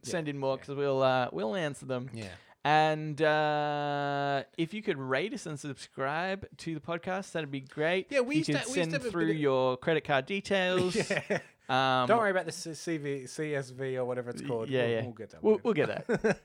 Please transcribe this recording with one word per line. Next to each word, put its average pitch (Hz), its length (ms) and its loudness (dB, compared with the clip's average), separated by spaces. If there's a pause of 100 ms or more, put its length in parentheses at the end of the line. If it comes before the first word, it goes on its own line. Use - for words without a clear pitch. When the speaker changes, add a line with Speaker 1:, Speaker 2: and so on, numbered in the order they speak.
Speaker 1:
send 160 260 -4
in 143 100 -4
more 135 180 0
Speaker 2:
Yeah. - 80 -12
Speaker 1:
'cause 143 120 -8
we'll, 139 260 2
uh, 127 280 4
we'll 208 260 -4
answer 147 280 -4
them. 131 300 -4
Speaker 2:
Yeah. 110 140 -10 (340)
Speaker 1:
And, 156 600 4
uh, 147 1200 0 (160)
if 165 160 -2
you 214 80 -6
could 175 160 -2
rate 135 340 0
us 240 140 -10
and 151 120 -6
subscribe 156 880 -4 (120)
to 165 160 -6
the 151 60 -6
podcast, 185 520 -6
that'd 156 180 -4
be 139 120 -4
great. 160 480 0
Speaker 2:
Yeah, 277 100 2
we 254 140 0
Speaker 1:
You 311 60 6
Speaker 2:
used 311 100 0
to, 143 80 2
Speaker 1:
could 135 60 -2
Speaker 2:
we - 40 -6
used 254 60 -6
Speaker 1:
send 170 160 0
Speaker 2:
to 165 80 -2
have 247 80 -4
a 233 40 -2
Speaker 1:
through 170 180 0
Speaker 2:
bit 160 80 2
of 156 40 -2
Speaker 1:
your 131 380 4
credit 160 260 0
card 135 220 2
details. 185 680 0
Speaker 2:
<laughs> 202 160 0 (600)
Yeah. 131 320 4
Speaker 1:
Um, 123 60 2
Speaker 2:
Don't 233 100 6
worry 208 140 2
about 180 140 0
the 165 60 -6
C-, 165 220 -8
C 165 240 -4
V, 139 280 -4
C 151 280 -4
S 131 160 -2
V 131 260 -4
or 127 80 0
whatever 123 260 -4
it's - 120 -8
Speaker 1:
Y-, 143 60 -6
Speaker 2:
called. 113 200 -2
Speaker 1:
yeah, 131 140 2
Speaker 2:
We'll, 117 80 2
Speaker 1:
yeah. 113 140 2
Speaker 2:
we'll 120 80 -8
get 107 180 -14
that 82 120 -18
Speaker 1:
We'll, 214 120 8
Speaker 2:
later. 196 100 -4
Speaker 1:
we'll 226 100 4
get - 340 0 (160)
that. - 200 2